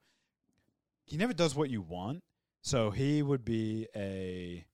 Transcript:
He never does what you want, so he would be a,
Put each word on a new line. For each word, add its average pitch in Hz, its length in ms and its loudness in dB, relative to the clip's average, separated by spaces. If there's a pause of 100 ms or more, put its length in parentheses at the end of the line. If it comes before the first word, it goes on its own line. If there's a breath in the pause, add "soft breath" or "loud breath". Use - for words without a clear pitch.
(1040)
He 151 140 -8
never 233 160 2
does 160 200 4
what 147 140 2
you 110 140 -2
want, 90 400 -6 (400)
so 113 280 2
he 139 320 2
would 139 220 2
be 110 500 0
a, 92 800 -6